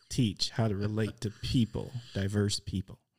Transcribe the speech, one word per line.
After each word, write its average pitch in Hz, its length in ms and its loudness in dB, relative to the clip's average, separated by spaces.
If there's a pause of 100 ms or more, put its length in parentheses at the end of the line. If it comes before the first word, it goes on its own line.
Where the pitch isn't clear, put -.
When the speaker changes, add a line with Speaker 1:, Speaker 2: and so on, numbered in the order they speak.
Speaker 1:
<laughs> - 80 -20
Speaker 2:
teach - 420 0
how 113 160 2
to 104 80 2
relate 104 460 -2
to 104 100 -4
people, - 640 0 (200)
diverse 101 460 2
people. - 400 -6 (200)